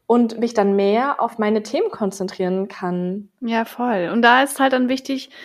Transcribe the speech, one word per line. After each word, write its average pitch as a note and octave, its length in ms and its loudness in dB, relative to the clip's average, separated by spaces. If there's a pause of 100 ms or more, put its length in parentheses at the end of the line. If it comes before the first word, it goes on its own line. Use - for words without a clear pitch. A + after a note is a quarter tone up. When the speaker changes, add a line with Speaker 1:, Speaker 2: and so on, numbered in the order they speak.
Speaker 1:
und A#3 320 2
mich A3+ 140 -2
dann G3 220 2
mehr G#3+ 460 0
auf - 160 -2
meine G#3+ 260 0
Themen F4+ 280 -2
konzentrieren F#3+ 760 -4
kann. F3+ 640 -6 (120)
Speaker 2:
Ja, A3+ 240 -2
voll. A3+ 460 -2
Und A#3 100 2
da A#3+ 220 6
ist C#4 160 -2
halt C4+ 140 4
dann B3+ 160 2
wichtig, C4 400 -4 (160)